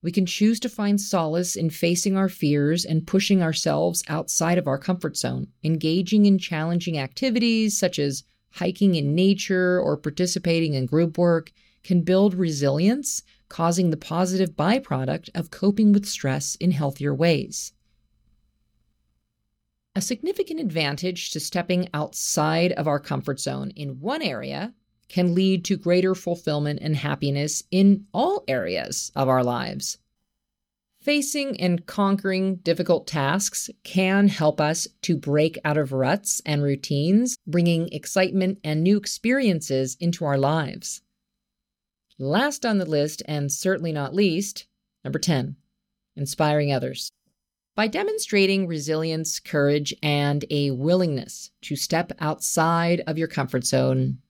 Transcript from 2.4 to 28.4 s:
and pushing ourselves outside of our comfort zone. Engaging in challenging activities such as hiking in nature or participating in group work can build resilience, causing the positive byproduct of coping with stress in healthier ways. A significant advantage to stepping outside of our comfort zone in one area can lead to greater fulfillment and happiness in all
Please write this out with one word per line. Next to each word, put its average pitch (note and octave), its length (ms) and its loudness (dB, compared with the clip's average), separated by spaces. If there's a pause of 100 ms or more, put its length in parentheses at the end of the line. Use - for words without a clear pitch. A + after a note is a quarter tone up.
and D#3+ 200 0
pushing F#3+ 380 2
ourselves D#3+ 640 0
outside D#3+ 520 0
of F3 100 -2
our C#3 100 0
comfort F3 380 -4
zone. B2+ 320 -4 (160)
Engaging E3 600 2
in G3 140 6
challenging E3+ 600 -2
activities A3+ 800 0
such F3+ 220 0
as C#3+ 240 -2 (280)
hiking F#3 440 2
in D3 220 0
nature F#3 640 2
or D3 160 0
participating E3 800 0
in C3 120 -2
group D#3+ 320 0
work E3+ 320 2 (320)
can F3 200 2
build F#3 320 4
resilience, E3 920 0 (240)
causing E3+ 420 2
the D#3 60 0
positive F#3 540 0
byproduct D#3 840 -2
of E3+ 160 -6
coping G#3 420 4
with G3+ 140 4
stress - 480 -4
in F3 160 0
healthier C#3+ 420 -2
ways. D#3 600 -2 (2250)
A - 20 -2
significant D#4+ 600 -4
advantage E3 720 -4
to D#3 80 -6
stepping F3+ 520 -2
outside D#3 800 0
of D3+ 160 -2
our D3 140 0
comfort C3+ 400 -4
zone C3+ 300 -6
in C#3 280 -10
one B3 240 -4
area C#3 500 -6 (360)
can F3+ 260 2
lead F#3+ 300 2
to G3 120 0
greater F#3 380 2
fulfillment D3+ 680 -4
and D#3 140 -2
happiness C#3+ 760 -2
in G3 420 6
all E4+ 320 0